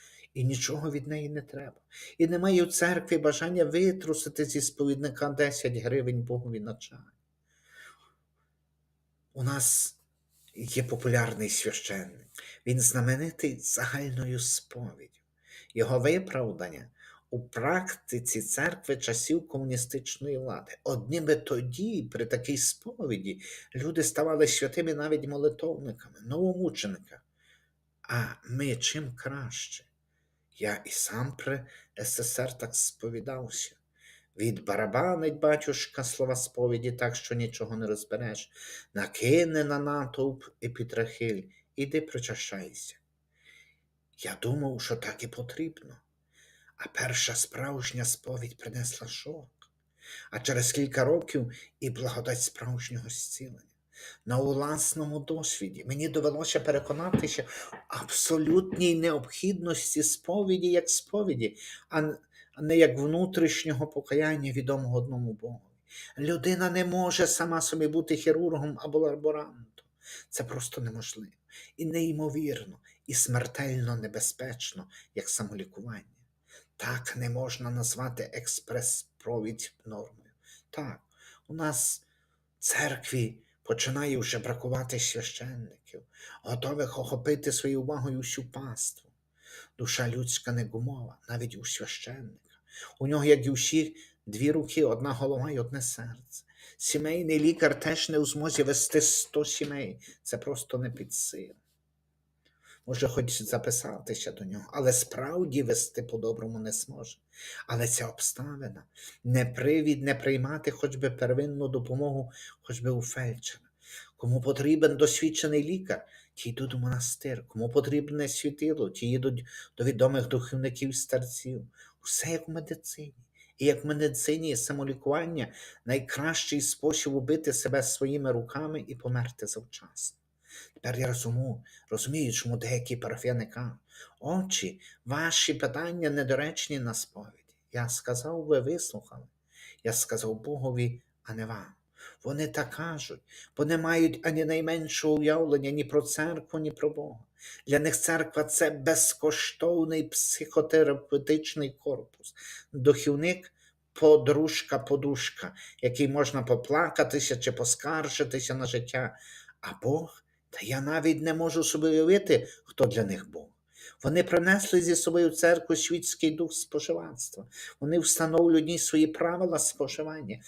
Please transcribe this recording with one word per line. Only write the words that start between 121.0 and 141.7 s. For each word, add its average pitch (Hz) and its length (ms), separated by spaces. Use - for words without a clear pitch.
Усе - 280
як 160 160
в 160 40
медицині. 156 640
І 135 80
як 143 180
в 147 40
медицині 151 720
самолікування, 143 880
найкращий 139 760
спосіб 147 540
убити 139 380
себе 127 300
своїми 135 480
руками 139 560
і 123 80
померти 120 520
завчасно. - 720
Тепер 120 260
я 131 80
розуму-, 123 560
розумію, 131 440
чому 117 240
деякі 120 380
парафіяни 117 500
кажуть: 123 340
«Отче, 185 540
ваші 160 480
питання 160 560
недоречні 143 720
на 120 140
сповіді». - 640
Я 120 180
сказав: 151 540
«Ви 151 160
вислухали». 127 640
Я 113 100
сказав 110 480
Богові, 123 600
а 113 100
не 110 120
вам. 107 280